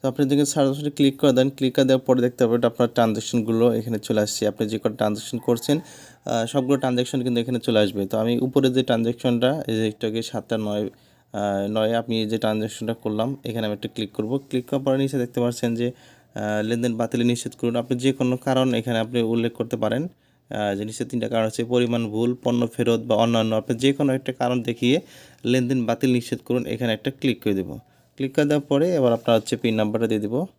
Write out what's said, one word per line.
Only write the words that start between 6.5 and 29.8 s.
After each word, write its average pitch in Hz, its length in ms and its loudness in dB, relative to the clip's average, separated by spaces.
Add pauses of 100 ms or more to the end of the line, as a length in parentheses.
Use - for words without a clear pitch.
ট্রানজ্যাকশন 127 440 -2
কিন্তু 120 180 0
এখানে 120 180 -2
চলে 113 200 2
আসবে। 98 280 0
তো 104 120 -2
আমি 117 200 0
উপরে 131 320 2
যে 127 120 2
ট্রানজ্যাকশনটা, 120 840 0
এই 113 100 -2
যে 110 120 0
একটু 107 180 -6
আগে 113 160 -4
সাতটা 113 340 -6
নয়, 107 280 -2
আহ, 101 880 -6
নয় 110 240 0
আমি 113 320 -2
যে 110 120 -2
ট্রানজ্যাকশনটা 107 560 -4
করলাম, 110 500 -4
এখানে 113 220 -4
আমি 104 80 -4
একটা 104 140 -10
ক্লিক 107 240 -8
করব। 110 260 -4
ক্লিক 131 320 -6
করার 139 120 -2
পরে 135 160 0
নিচে 139 200 -2
দেখতে 123 220 -4
পাচ্ছেন 120 340 -2
যে, 117 120 -2
আহ, 107 760 -6
লেনদেন 117 320 -2
বাতিল 117 300 -2
নিশ্চিত 120 300 -2
করুন। 120 220 -2
আপনি 123 220 -2
যে 131 140 2
কোনো 127 240 0
কারণ 131 380 0
এখানে 113 240 0
আপনি 117 240 -2
উল্লেখ 117 300 0
করতে 117 240 -6
পারেন, 113 280 0
আহ, - 680 -6
যে 101 100 -4
নিচে 110 200 -6
তিনটা 113 240 -4
কারণ 113 180 0
আছে, 110 180 -4
পরিমাণ 120 420 0
ভুল, 117 360 -2
পণ্য 120 240 2
ফেরত 113 340 0
বা 117 140 0
অন্যান্য। 113 420 2
আপনি 113 220 -2
যে 131 140 4
কোনো 139 200 0
একটা 131 200 -4
কারণ 123 300 0
দেখিয়ে 120 380 0 (440)
লেনদেন 127 420 0
বাতিল 117 260 0
নিশ্চিত 120 320 -2
করুন, 120 220 -2
এখানে 113 260 -2
একটা 107 180 -4
ক্লিক 135 340 -4
করে 104 100 2
দেব। 95 240 -4 (380)
ক্লিক 135 180 -6
করে 151 100 4
দেওয়ার 147 220 0
পরে 151 280 2
এবার 131 180 4
আপনার 113 240 2
হচ্ছে 113 200 0
পিন 113 180 0
নাম্বারটা 110 320 0